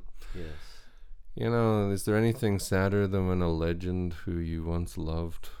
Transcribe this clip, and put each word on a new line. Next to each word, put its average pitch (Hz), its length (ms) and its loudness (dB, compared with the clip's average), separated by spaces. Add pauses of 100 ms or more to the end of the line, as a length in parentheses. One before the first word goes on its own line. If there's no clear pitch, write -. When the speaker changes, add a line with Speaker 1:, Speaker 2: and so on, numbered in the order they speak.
(340)
Speaker 1:
Yes. 85 120 -6 (920)
Speaker 2:
You 113 140 -2
know, 110 420 4
is 98 140 0
there 107 100 4
anything 113 440 4
sadder 98 480 4
than 95 200 2
when 90 140 2
a 85 100 2
legend 87 640 0 (120)
who 87 140 -2
you 82 240 -4
once 85 340 -2
loved 82 520 -4 (120)